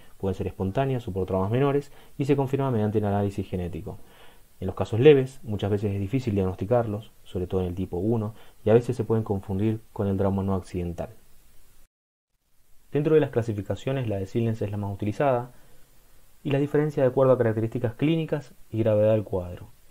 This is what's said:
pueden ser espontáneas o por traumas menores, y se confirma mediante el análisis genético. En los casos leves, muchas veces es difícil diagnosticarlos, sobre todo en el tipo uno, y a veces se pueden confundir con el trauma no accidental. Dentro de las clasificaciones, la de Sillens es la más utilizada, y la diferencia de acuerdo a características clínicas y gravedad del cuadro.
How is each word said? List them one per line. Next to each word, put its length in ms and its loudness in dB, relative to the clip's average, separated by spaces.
pueden 180 -2
ser 100 -6
espontáneas 640 -2
o 40 -6
por 140 -2
traumas 240 0
menores, 420 0
y 100 -4
se 100 4
confirma 340 0
mediante 280 0
el 80 0
análisis 400 0
genético. 520 -8
En 80 -6
los 80 -6
casos 240 -2
leves, 420 6
muchas 300 -2
veces 200 0
es 60 -4
difícil 380 -2
diagnosticarlos, 760 0
sobre 240 -6
todo 140 0
en 40 -2
el 80 -6
tipo 220 -4
uno, 380 -2
y 60 4
a 40 10
veces 200 4
se 80 -4
pueden 220 0
confundir 560 -2
con 140 -4
el 100 0
trauma 280 2
no 100 0
accidental. 540 -6
Dentro 240 4
de 40 8
las 100 2
clasificaciones, 760 -2
la 120 -2
de 80 -4
Sillens 360 -2
es 80 -4
la 60 -6
más 180 -4
utilizada, 560 0
y 60 -4
la 80 2
diferencia 440 0
de 60 6
acuerdo 240 6
a 60 6
características 560 0
clínicas 580 -2
y 60 -2
gravedad 340 6
del 100 4
cuadro. 460 -6